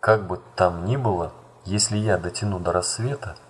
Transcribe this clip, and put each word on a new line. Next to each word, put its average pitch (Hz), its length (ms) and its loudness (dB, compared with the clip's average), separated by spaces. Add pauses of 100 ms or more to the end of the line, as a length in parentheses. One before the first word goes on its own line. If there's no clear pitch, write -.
Как 107 260 4
бы 90 140 -6 (140)
там 87 300 2
ни 110 120 0
было, 95 360 0 (320)
если 101 320 0
я 104 200 2
дотяну 90 440 -4
до 85 120 0
рассвета, 90 640 -2 (160)